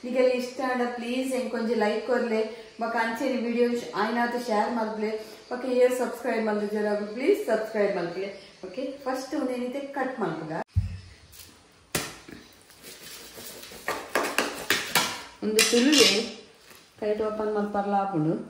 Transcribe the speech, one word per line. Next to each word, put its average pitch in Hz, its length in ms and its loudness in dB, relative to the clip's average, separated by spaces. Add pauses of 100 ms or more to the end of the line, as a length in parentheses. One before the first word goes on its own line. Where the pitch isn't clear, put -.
ನಿಗೆಲ್ಲ 254 280 4
ಇಷ್ಟ 247 300 -4 (100)
ಆಂಡ 247 100 0 (140)
please 254 380 -2
ಎಂಕೊಂಜಿ 226 420 0
like 214 320 2
ಕೊರ್ಲೆ. 226 360 2 (360)
ಬೊಕ 220 160 -2
ಅಂಚೆನೆ 240 460 0
video 240 280 4
ಶ್-, 240 260 -2
ಆಯ್ನಾತ್ 240 520 0
share 226 280 2
ಮಲ್ಪುಲೆ. 214 600 -2 (140)
ಬೊಕ 247 160 -6
ಏರ್ 247 260 6
subscribe 233 540 -2
ಮಲ್ದಿದ್ದೆರಾಗು 208 680 0
please 285 320 2
subscribe 214 520 2
ಮಲ್ಪುಲೆ. 175 540 -6 (140)
ಓಕೆ, 262 380 -8
first 269 320 -4
ಒಂದೇನಿದೆ 247 440 -2
cut - 400 -4
ಮಲ್ಪುಗ. 160 320 -4 (4000)
ಒಂದು 214 280 4
ತುಲುವೆ 240 760 6 (540)
ಕೈಟ್ 214 220 0
open 214 340 0
ಮಲ್ಪರ್ಲ 202 380 0
ಆಪುಂಡು. 170 400 2 (160)